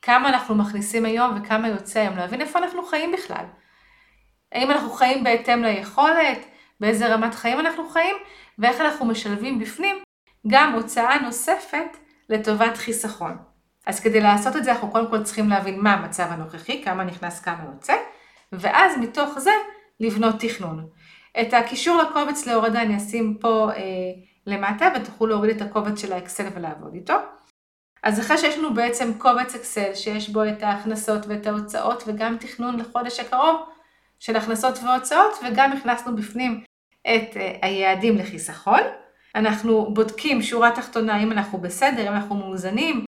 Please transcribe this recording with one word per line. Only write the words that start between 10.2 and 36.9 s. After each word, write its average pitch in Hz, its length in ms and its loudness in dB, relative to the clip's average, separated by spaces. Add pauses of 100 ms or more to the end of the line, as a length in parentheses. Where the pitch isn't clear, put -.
גם 277 260 8
הוצאה 240 500 2
נוספת 320 760 -4 (320)
לטובת 214 480 0
חיסכון. 214 600 -6 (500)
אז 202 140 -4
כדי 220 200 4
לעשות 208 360 4
את 277 80 -2
זה, 254 80 2
אנחנו 214 180 -2
קודם 226 200 0
כל 214 120 0
צריכים 214 260 0
להבין 190 320 0
מה 208 120 6
המצב 175 380 -2
הנוכחי, 165 540 -8
כמה 185 200 -2
נכנס, 175 360 -10
כמה 170 240 -6 (100)
יוצא, - 200 -2 (580)
ואז 262 460 4
מתוך 285 400 -2
זה 339 140 4 (480)
לבנות 220 380 2
תכנון. 165 500 -8 (520)
את 233 140 0
הקישור 269 480 4
לקובץ 294 440 0
להורדה 226 360 2
אני 214 140 0
אשים 214 440 -2
פה, 220 360 2
אה, 185 60 -8 (640)
למטה, 202 500 0
ותוכלו 220 300 -4
להוריד 214 300 2
את 214 60 -8
הקובץ 208 380 -4
של 190 120 -6
האקסל 180 420 -8
ולעבוד 156 400 -10
איתו. 185 200 -2 (880)
אז 208 180 2
אחרי 294 180 2
שיש 302 200 2
לנו 302 160 -2
בעצם 233 440 0
קובץ 247 360 2
אקסל 202 400 -4
שיש 214 340 -6
בו 214 160 0
את 214 180 -4
ההכנסות 208 640 -2
ואת 208 200 -6
ההוצאות, 214 600 -2
וגם 220 300 -4
תכנון 233 440 -6
לחודש 240 400 -4
הקרוב 302 400 2 (580)
של 220 180 -4
הכנסות 226 420 0
והוצאות, 262 540 4 (140)
וגם 269 260 4
הכנסנו 247 440 -2
בפנים 220 480 -4 (420)